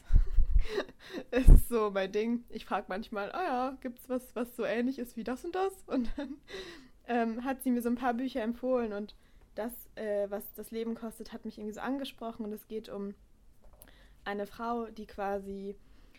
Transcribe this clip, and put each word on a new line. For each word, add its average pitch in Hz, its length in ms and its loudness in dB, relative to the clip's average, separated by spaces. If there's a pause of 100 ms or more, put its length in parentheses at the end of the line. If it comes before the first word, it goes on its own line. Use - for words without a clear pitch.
<laughs> - 1300 4
Es 254 160 4
ist 214 220 12
so 214 220 2
mein 190 200 -2
Ding. 233 380 -2
Ich - 160 -12
frag 208 240 -4
manchmal, 202 420 -6
ah 359 120 -6
ja, 262 360 -4
gibt's - 300 -12
was, 254 260 -6
was 240 220 -6
so 202 80 -2
ähnlich 240 340 -2
ist 240 160 -10
wie 226 80 -8
das 254 220 -6
und 349 100 -6
das? 381 160 0 (160)
Und 240 300 0
dann, 285 160 -6 (760)
ähm, 233 380 -2
hat 269 180 -4
sie 262 80 2
mir 240 100 2
so 240 60 0
ein 240 80 0
paar 262 180 0
Bücher 254 300 -4
empfohlen 233 480 -2
und 208 240 -8 (400)
das, 226 160 -6 (240)
äh, 202 340 -2
Was 208 140 -2 (120)
das 214 160 -12
Leben 226 240 -2
kostet, 220 360 -10
hat 226 140 -10
mich 220 120 -10
irgendwie 214 160 -8
so - 60 -12
angesprochen. 240 640 -6
Und 208 60 -8
es 214 160 -12
geht 220 220 -10
um 202 240 -8 (1120)
eine 202 200 -4
Frau, 233 420 -6
die 220 200 -14
quasi 196 680 -6 (440)